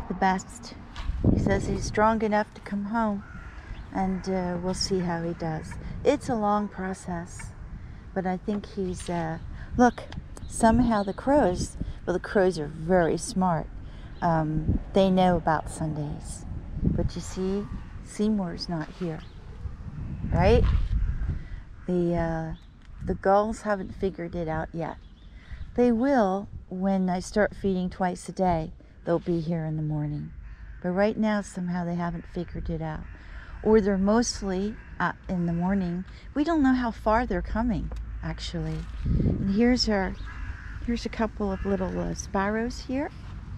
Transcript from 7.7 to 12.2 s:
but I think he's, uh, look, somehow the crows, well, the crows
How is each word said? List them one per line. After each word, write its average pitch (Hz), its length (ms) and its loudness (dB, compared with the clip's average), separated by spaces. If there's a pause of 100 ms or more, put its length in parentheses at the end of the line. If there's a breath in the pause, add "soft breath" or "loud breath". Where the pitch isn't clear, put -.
but 185 100 -2
I 185 120 0
think 208 280 -4
he's, 180 460 -6
uh, 165 260 -2 (400 loud breath)
look, 240 280 4 (460)
somehow 226 520 4
the 196 100 -2
crows, 254 640 2 (280 loud breath)
well, 180 100 0
the 180 40 2
crows 185 380 4